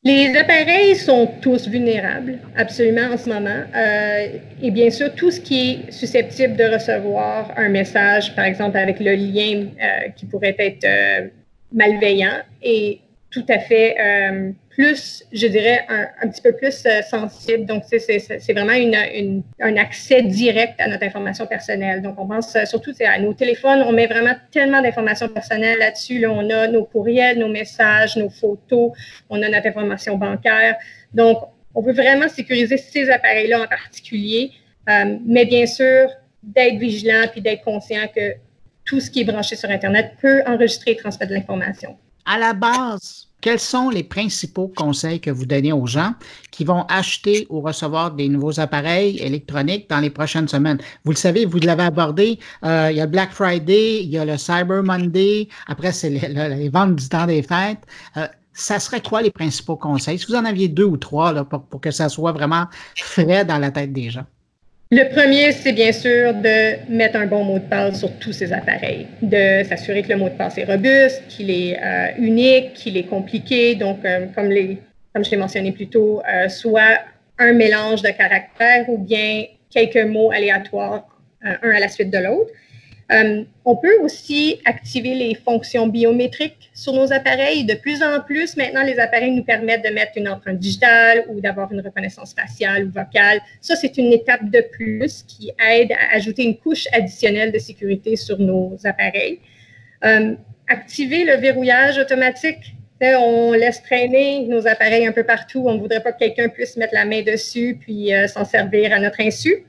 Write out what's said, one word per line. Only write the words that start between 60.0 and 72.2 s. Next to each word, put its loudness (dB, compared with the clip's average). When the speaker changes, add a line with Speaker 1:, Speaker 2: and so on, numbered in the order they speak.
Speaker 2:
Si -10
vous -4
en 0
aviez 0
deux 0
ou 2
trois -2
là, -4
pour, -8
pour -18
que -4
ça -2
soit -4
vraiment -2
frais 0
dans -2
la -2
tête -6
des -6
gens. -10
Speaker 1:
Le 6
premier, 6
c'est -2
bien 4
sûr 2
de 0
mettre 2
un 0
bon 0
mot -2
de -8
passe -2
sur -4
tous -10
ces -6
appareils, -4
de 2
s'assurer -4
que -8
le -2
mot -2
de -10
passe -6
est -6
robuste, 4
qu'il -8
est, -2
euh, -2
unique, 4